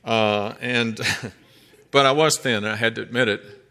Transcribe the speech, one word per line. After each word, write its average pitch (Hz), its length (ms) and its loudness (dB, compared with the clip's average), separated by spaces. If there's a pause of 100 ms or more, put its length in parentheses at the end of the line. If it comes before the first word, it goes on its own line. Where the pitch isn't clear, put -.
Uh, 107 560 0
and, 120 400 -4 (460)
<laughs> - 460 -20
but 139 140 6
I 131 40 6
was 147 280 2
thin, 110 260 -2
I 107 100 -4
had 113 220 -2
to 117 60 -8
admit 117 260 -2
it. 104 140 -2 (280)